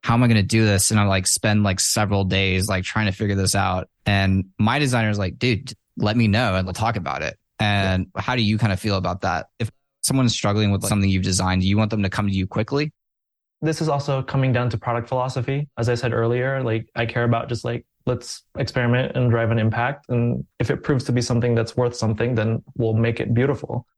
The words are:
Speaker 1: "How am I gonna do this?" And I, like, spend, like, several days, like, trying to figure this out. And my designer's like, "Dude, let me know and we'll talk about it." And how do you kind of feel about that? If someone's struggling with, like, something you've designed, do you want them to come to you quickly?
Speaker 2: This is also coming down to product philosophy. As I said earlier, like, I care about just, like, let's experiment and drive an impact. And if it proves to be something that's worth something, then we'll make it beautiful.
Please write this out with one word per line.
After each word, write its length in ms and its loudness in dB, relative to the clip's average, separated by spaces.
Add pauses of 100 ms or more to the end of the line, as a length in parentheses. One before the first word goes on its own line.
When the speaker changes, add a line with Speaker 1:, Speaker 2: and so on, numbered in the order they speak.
Speaker 1:
"How 120 -2
am 80 4
I 60 4
gonna 160 4
do 220 2
this?" 260 2
And 80 4
I, 60 4
like, 200 2
spend, 380 2
like, 160 0
several 460 0
days, 440 0
like, 140 -2
trying 240 -2
to 40 0
figure 240 -2
this 200 0
out. 340 -2 (160)
And 400 2 (140)
my 200 2
designer's 380 0
like, 220 -4
"Dude, 340 -2 (240)
let 180 0
me 120 4
know 280 2
and 120 0
we'll 60 -6
talk 220 -2
about 280 -6
it." 160 -8 (200)
And 460 0 (100)
how 200 -2
do 80 0
you 160 2
kind 120 2
of 80 -2
feel 180 -2
about 240 -4
that? 260 -4 (120)
If 120 -4 (320)
someone's 300 2
struggling 380 0
with, 120 0
like, 60 -6
something 200 2
you've 140 2
designed, 400 0
do 40 2
you 80 2
want 140 2
them 140 -2
to 60 0
come 180 -2
to 60 -2
you 120 0
quickly? 480 -2 (680)
Speaker 2:
This 200 -2
is 80 0
also 320 0
coming 320 0
down 180 0
to 60 -4
product 300 -4
philosophy. 680 -2
As 140 -2
I 60 2
said 180 -2
earlier, 480 0
like, 340 -2
I 120 -2
care 160 -2
about 260 0
just, 160 -6
like, 180 -6 (220)
let's 380 -6 (160)
experiment 560 0
and 160 2
drive 180 2
an 80 2
impact. 520 -2
And 360 0 (140)
if 100 -2
it 140 -2
proves 220 0
to 80 -2
be 80 2
something 340 0
that's 200 -2
worth 200 0
something, 400 -2
then 260 0 (140)
we'll 180 0
make 260 0
it 140 -2
beautiful. 540 0 (100)